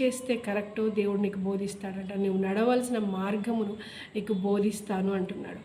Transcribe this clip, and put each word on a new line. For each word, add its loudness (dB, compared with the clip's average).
చేస్తే 2
కరెక్టో -2
దేవుడు 2
నీకు 0
బోధిస్తాడంట. -4
నువ్వు 2
నడవలసిన 2
మార్గమును 0
నీకు -2
బోధిస్తాను 2
అంటున్నాడు. -4